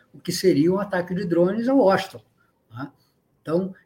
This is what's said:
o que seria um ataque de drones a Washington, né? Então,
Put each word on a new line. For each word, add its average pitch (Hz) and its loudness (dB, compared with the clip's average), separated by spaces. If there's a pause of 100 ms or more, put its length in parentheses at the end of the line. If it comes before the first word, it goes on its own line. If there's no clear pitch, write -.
(120)
o - -20
que - -10
seria 165 2
um 190 0
ataque 185 -4
de 175 -4
drones 180 0
a 262 2
Washington, 196 2 (480)
né? 123 -14 (500)
Então, 185 -4 (120)